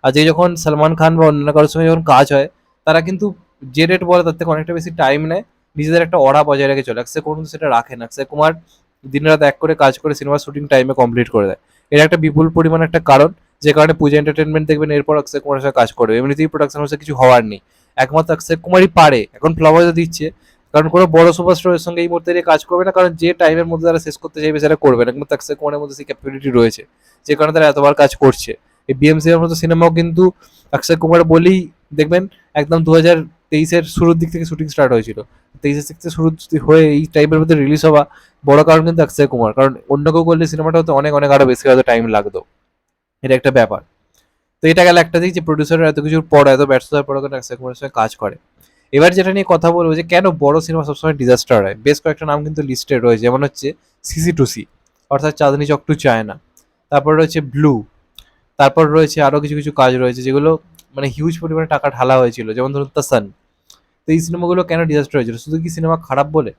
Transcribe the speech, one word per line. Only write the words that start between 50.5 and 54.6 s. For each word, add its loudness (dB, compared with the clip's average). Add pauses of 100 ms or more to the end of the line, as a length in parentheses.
সিনেমা -4
সবসময় -4
ডিজাস্টার 2
হয়, -6 (100)
বেশ 2
কয়েকটা -4
নাম -2
কিন্তু -8
লিস্টে -6 (100)
রয়েছে, 2
যেমন 0
হচ্ছে -10 (420)
সিসি -2
টু 4
সি, -12 (520)